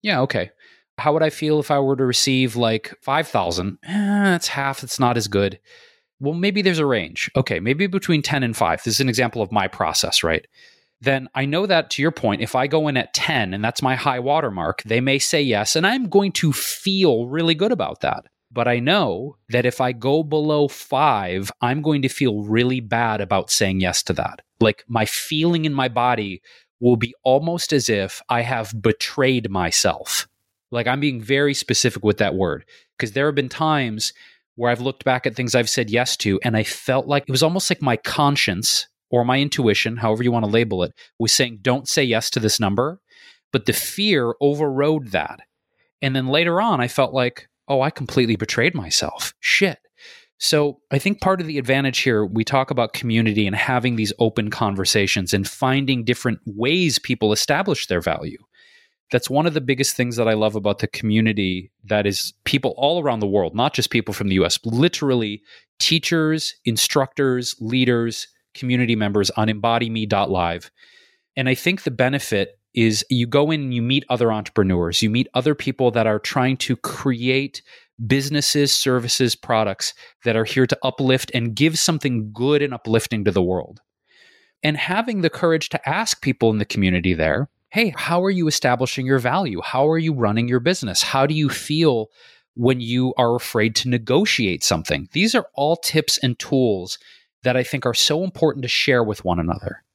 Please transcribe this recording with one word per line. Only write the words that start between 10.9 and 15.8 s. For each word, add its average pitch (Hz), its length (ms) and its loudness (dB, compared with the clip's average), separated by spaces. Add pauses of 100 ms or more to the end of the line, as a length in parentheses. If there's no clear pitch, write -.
Then 135 360 -2
I 131 80 -2
know 156 220 -2
that, 170 240 0
to - 120 -4
your 160 80 4
point, 104 320 -2
if 113 140 -4
I 127 100 2
go 156 220 0
in 135 80 0
at - 180 -4
ten 110 400 -2
and 104 100 -6
that's 117 160 -2
my 131 140 0
high 127 240 -2
watermark, 123 640 -2
they 113 180 0
may 135 200 2
say 156 200 0
yes, 110 360 0
and 165 100 2